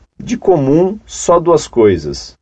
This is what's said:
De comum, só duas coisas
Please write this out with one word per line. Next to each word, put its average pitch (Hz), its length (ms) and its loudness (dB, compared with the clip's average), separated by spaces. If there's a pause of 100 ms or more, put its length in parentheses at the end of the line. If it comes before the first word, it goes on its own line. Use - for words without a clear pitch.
(180)
De - 200 -6
comum, 170 680 0
só - 360 0
duas 165 260 0
coisas 82 760 0